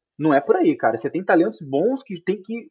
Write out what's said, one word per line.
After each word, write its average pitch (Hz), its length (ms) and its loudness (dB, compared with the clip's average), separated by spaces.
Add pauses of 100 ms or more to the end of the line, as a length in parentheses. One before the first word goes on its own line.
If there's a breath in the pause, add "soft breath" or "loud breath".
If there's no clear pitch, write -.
(180)
não 151 160 2
é 139 60 4
por - 160 2
aí, 247 200 2
cara. 113 220 0
Você 143 100 -6
tem 170 160 -6
talentos 196 380 2
bons 165 400 -2
que 180 180 -14
tem 190 220 -4
que, 226 280 -12